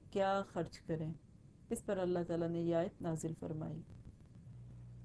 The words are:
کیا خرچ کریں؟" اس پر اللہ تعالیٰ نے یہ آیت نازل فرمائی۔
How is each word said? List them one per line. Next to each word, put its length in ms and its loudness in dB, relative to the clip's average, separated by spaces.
کیا 300 6
خرچ 260 -2
کریں؟" 340 -2
اس 160 -2
پر 120 2
اللہ 300 4
تعالیٰ 220 2
نے 120 2
یہ 140 4
آیت 260 2
نازل 380 0
فرمائی۔ 420 -4